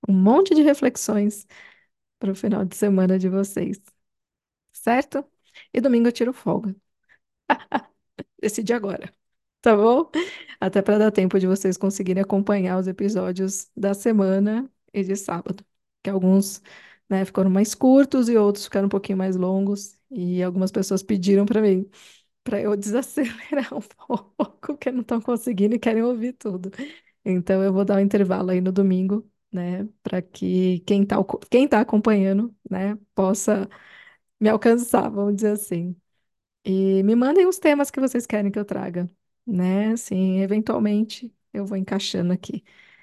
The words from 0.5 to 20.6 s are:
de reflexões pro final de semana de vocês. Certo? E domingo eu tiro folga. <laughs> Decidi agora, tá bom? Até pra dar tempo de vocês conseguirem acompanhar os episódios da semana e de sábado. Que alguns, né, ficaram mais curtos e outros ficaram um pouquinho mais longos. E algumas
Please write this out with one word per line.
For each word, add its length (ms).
de 80
reflexões 840
pro 160
final 300
de 120
semana 420
de 100
vocês. 520
Certo? 520
E 80
domingo 280
eu 40
tiro 200
folga. 420
<laughs> 460
Decidi 320
agora, 400
tá 160
bom? 340
Até 220
pra 160
dar 140
tempo 260
de 80
vocês 300
conseguirem 460
acompanhar 560
os 100
episódios 880
da 180
semana 760
e 120
de 120
sábado. 480
Que 80
alguns, 520
né, 160
ficaram 260
mais 240
curtos 540
e 80
outros 300
ficaram 200
um 40
pouquinho 280
mais 180
longos. 600
E 320
algumas 300